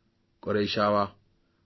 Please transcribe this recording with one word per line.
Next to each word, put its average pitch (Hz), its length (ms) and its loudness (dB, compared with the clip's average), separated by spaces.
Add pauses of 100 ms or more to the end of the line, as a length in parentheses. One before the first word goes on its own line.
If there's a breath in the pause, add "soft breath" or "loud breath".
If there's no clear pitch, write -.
(420)
Qurayshawa, 104 680 0 (540)